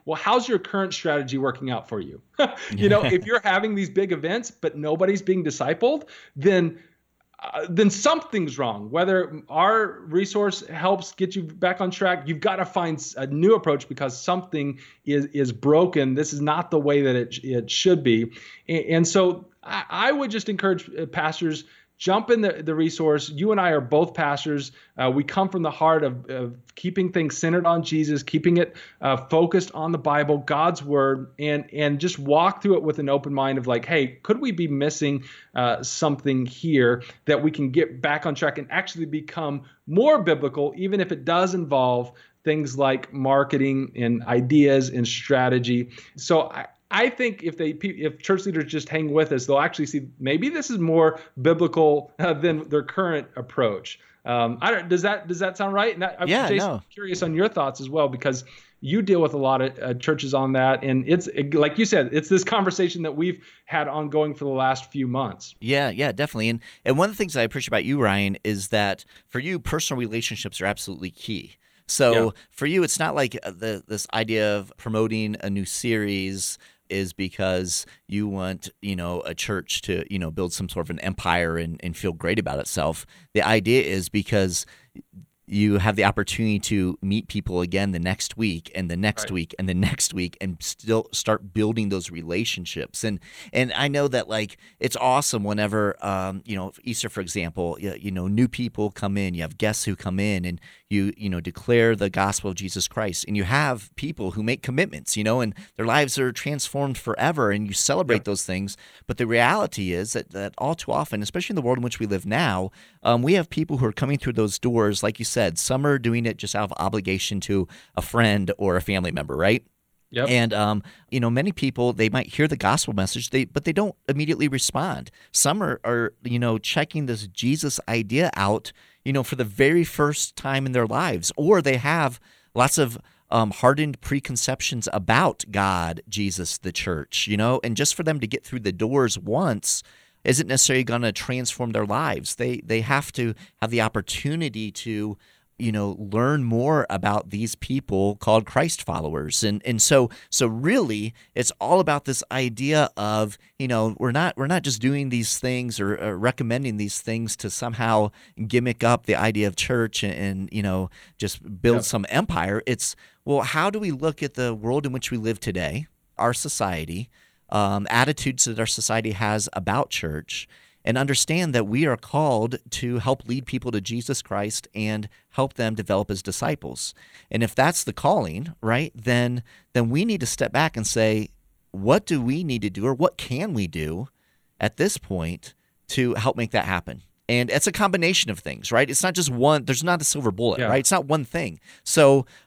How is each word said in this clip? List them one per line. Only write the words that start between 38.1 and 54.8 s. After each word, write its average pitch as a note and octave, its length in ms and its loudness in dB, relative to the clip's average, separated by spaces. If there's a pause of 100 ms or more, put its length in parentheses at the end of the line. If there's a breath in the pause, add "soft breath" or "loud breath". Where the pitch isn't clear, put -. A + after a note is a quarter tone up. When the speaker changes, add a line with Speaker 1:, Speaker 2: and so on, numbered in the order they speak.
Speaker 1:
on D3+ 80 0
track D3 240 -2
and C3+ 140 -10
actually E3 340 -4
become D3+ 560 -6 (240 soft breath)
more B3+ 340 6
biblical, C#3+ 560 0
even F#3+ 240 -2
if F#3 120 -2
it C#3 120 -6
does F3 300 2
involve C3 560 2 (320 soft breath)
things D3+ 340 0
like C3+ 360 0
marketing C3+ 840 2
and A#2+ 300 0
ideas C3 640 6
and A#2+ 160 0
strategy." B2 840 2 (260 loud breath)
So D#3 340 2
I, - 160 -10 (240)
I A3+ 180 4
think A#3+ 340 -2
if E3 140 -4
they, D#3 160 -2
pe-, D#3 160 -6
if D3+ 320 -6
church F#3+ 260 0
leaders D#3+ 240 -2
just D3+ 180 -6
hang D#3 220 -2
with D#3 220 4
us, B2+ 140 0
they'll C#3 120 4
actually D3+ 280 0
see C#3 200 -6 (140)
maybe D#3 280 0
this D#4 220 -4
is A3+ 80 -2
more D#3+ 400 4 (240 loud breath)
biblical, D#3 800 4
uh, E3 140 2
than D#3 340 0
their D3 160 0
current E3 500 -2
approach. A2 640 -2 (260 soft breath)
Um, A#2+ 380 0
I F#3+ 80 2
don't, F3+ 180 -2